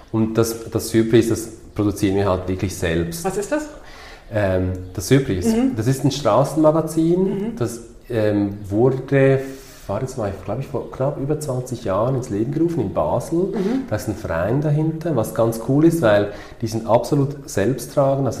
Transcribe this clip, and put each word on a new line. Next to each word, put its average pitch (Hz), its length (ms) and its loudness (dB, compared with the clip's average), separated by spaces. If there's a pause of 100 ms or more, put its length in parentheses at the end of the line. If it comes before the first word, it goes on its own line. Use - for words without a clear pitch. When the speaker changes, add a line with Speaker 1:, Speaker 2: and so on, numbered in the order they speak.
(120)
Speaker 1:
Und 110 240 0
das, - 340 0
das - 180 -4
Surprise, 113 420 4
das - 180 -2 (260)
produzieren 101 420 0
wir 101 120 2
halt 92 200 0
wirklich 95 280 -2
selbst. 85 480 -2
Speaker 2:
Was 190 140 -2
ist 403 140 -4
das? 302 100 -2 (680)
Speaker 1:
Ähm, 92 400 0 (200)
das - 160 -8
Surprise, 143 480 4
Speaker 2:
Mhm. 262 200 2
Speaker 1:
das 110 100 -2
ist 131 180 0
ein 139 60 2
Straßenmagazin, 156 1120 2
Speaker 2:
Mhm. 202 320 -2
Speaker 1:
das, - 240 -4 (300)
ähm, 104 480 0 (100)
wurde, 135 720 4 (480)
war 101 140 -4
jetzt 127 160 -8
mal, 104 120 -2 (140)
glaub 110 160 -4
ich, 135 80 -8
vor - 240 -6
knapp 143 280 -2
über 147 200 -2
zwanzig 127 420 -6
Jahren 110 320 0
ins 120 160 -4
Leben 113 220 -2
gerufen 165 280 0
in - 140 -4
Basel. 117 440 0
Speaker 2:
Mhm. 208 520 0
Speaker 1:
Da - 60 0
ist - 100 -6
ein 107 80 -2
Verein 90 460 0
dahinter, 156 560 0
was 107 180 -2
ganz 117 240 2 (100)
cool 143 160 6
ist, 165 160 6
weil 104 280 4 (340)
die 113 60 -4
sind 110 200 -4
absolut 135 640 2
selbsttragend, 135 760 0
also - 160 -2